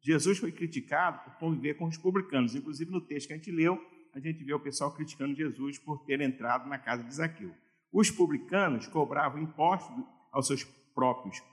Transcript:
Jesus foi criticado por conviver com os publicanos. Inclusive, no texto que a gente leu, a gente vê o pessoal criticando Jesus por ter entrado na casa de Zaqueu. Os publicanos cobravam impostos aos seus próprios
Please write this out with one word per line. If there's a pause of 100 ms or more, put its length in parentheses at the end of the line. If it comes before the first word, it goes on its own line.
Jesus
foi
criticado
por
conviver
com
os
publicanos.
Inclusive,
no
texto
que
a
gente
leu, (340)
a
gente
vê
o
pessoal
criticando
Jesus
por
ter
entrado
na
casa
de
Zaqueu. (380)
Os
publicanos
cobravam
impostos (280)
aos
seus (300)
próprios (120)